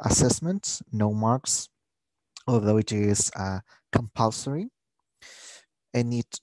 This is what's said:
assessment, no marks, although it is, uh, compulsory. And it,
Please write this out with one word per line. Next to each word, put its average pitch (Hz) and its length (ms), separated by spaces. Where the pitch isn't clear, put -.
assessment, 160 760
no 107 200
marks, 110 560
although 107 320
it 107 140
is, 104 420
uh, 95 240
compulsory. 131 800
And 120 220
it, - 280